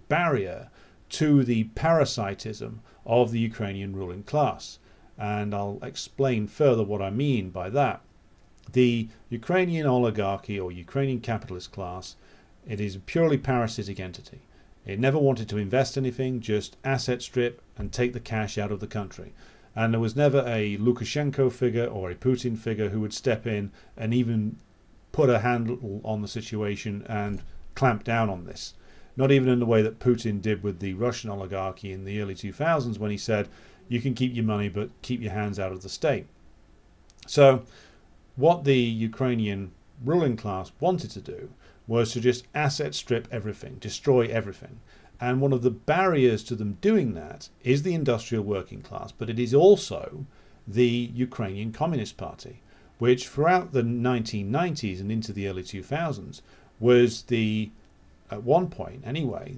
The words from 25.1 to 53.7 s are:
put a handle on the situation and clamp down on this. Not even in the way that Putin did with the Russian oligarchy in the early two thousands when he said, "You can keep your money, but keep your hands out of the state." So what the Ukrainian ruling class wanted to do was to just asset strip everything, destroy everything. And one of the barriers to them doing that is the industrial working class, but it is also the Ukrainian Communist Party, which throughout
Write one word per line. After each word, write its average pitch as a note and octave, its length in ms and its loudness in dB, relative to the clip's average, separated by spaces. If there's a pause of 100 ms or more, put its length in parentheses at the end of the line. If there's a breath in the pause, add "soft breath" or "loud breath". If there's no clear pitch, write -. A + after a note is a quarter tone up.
put C#3+ 180 4
a A#2 100 4
handle A#2 640 -2
on G#2+ 180 -2
the G2+ 60 -6
situation G#2 840 -6
and G#2 320 -4 (320 soft breath)
clamp A#2+ 300 2
down A2+ 260 2
on F2 160 -6
this. - 280 -14 (440 soft breath)
Not C3+ 140 4
even C3 180 6
in B2 100 4
the A#2+ 60 2
way A2+ 160 6
that A2 180 0
Putin A2 420 2
did G2+ 220 -2
with F#2+ 160 -4
the F#2+ 140 -4
Russian A2+ 360 -4
oligarchy F#2+ 640 -6
in F#2+ 140 -10
the G#2 160 -4
early F#2+ 140 -6
two F#2+ 160 -10
thousands C#3 480 -2
when G#2+ 120 -2
he G#2 60 -4
said, G#2 300 0 (420 loud breath)
"You A#2+ 120 0
can C3 120 -2
keep B2+ 200 0
your A2+ 120 0
money, G2+ 240 0
but G2+ 200 -4 (120)
keep A#2+ 200 -4
your G2+ 120 -6
hands G#2 260 -4
out F#2+ 120 -4
of F#2 100 -10
the F#2+ 80 -14
state." C3 360 -2 (1000)
So C3+ 360 8 (720 loud breath)
what D#3 300 2
the C#3 120 6
Ukrainian A2+ 960 0 (320)
ruling C#3+ 340 2
class F#2+ 420 -6
wanted F3 320 -2
to G2 100 -14
do - 280 -12 (380 soft breath)
was A2+ 240 2
to B2 80 -4
just B2 360 2
asset D3 400 -2
strip - 360 -2
everything, G#2+ 480 -8
destroy A#2+ 480 2
everything. G#2+ 520 -6 (420 soft breath)
And B2+ 180 0
one C#3 140 4
of B2 80 0
the B2 100 4
barriers C#3+ 720 4
to A#2+ 100 -6
them G#2 260 -4
doing F#3+ 320 4
that D#2 340 -12 (160)
is C#3 200 2
the F3+ 100 0
industrial A#2+ 500 0
working G2 380 -4
class, - 320 -12
but A2+ 160 -6
it A2+ 100 -2
is A#2+ 140 0
also D3+ 720 4 (420 soft breath)
the A#2+ 460 2
Ukrainian A2 580 -4
Communist D3 460 -4
Party, - 440 -14 (360 soft breath)
which B2 320 2
throughout F3 420 2